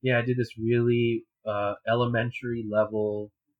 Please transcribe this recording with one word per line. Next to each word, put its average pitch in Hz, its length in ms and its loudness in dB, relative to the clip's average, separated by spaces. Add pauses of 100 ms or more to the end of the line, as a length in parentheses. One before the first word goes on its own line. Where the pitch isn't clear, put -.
Yeah, 127 160 2
I 117 40 0
did 123 160 0
this 117 200 -4
really, 120 640 2 (220)
uh, 104 280 -2 (140)
elementary 120 800 0
level, 107 600 0 (300)